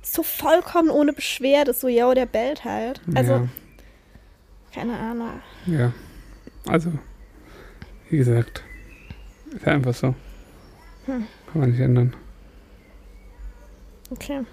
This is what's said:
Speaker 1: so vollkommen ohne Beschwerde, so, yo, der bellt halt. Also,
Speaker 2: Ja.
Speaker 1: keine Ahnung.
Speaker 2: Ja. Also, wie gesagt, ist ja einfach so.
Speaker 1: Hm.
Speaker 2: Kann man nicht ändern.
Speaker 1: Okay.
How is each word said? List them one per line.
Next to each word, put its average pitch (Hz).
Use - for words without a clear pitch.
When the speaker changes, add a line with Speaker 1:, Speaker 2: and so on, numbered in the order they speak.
Speaker 1:
so -
vollkommen 330
ohne 294
Beschwerde, 277
so, 254
yo, 240
der 254
bellt 247
halt. 226
Also, 123
Speaker 2:
Ja. 123
Speaker 1:
keine 226
Ahnung. 233
Speaker 2:
Ja. 139
Also, 165
wie 160
gesagt, 120
ist -
ja 156
einfach 127
so. 131
Speaker 1:
Hm. 247
Speaker 2:
Kann 160
man 127
nicht 120
ändern. 127
Speaker 1:
Okay. 277